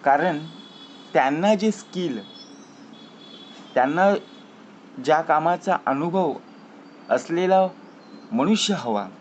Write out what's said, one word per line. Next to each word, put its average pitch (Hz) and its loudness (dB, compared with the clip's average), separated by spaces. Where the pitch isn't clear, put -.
कारण 147 2
त्यांना 160 2
जे 208 0
स्किल, 170 -6
त्यांना 160 2
ज्या 156 4
कामाचा 160 0
अनुभव 165 0
असलेला 185 0
मनुष्य 190 0
हवा 107 -4